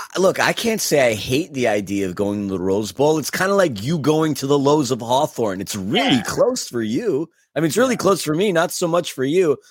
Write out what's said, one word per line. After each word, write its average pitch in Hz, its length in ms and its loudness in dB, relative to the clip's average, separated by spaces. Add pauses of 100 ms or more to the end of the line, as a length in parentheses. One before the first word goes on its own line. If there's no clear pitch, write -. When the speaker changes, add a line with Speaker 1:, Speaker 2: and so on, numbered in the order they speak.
(160)
Speaker 1:
I, 165 40 -4
look, 175 200 2
I 123 140 2
can't 220 280 -2
say 139 300 4
I - 20 2
hate 135 400 -4
the 123 140 0
idea 101 400 0
of 90 80 -6
going 101 320 -2
to 95 100 -4
the - 20 -2
Rose 95 320 -2
Bowl. 151 280 2
It's 131 100 -6
kinda 190 240 -2
like 160 300 0
you 156 160 -2
going 156 360 2
to 135 120 -6
the 143 120 4
Lowe's 139 320 2
of 120 100 -2
Hawthorne. 117 600 0
It's 95 140 -8
really 135 400 0
Speaker 2:
Yeah. 107 80 0
Speaker 1:
close 240 440 -2
for 120 140 -4
you. 151 480 -2 (260)
I 139 40 -2
mean, 160 80 2
it's 147 100 0
really 254 160 2
Speaker 2:
Yeah. 185 60 -4
Speaker 1:
close 190 240 2
for 151 100 -2
me, 190 180 0
not 165 200 0
so 180 160 -2
much 170 260 -2
for 131 100 -4
you. 151 340 2 (140)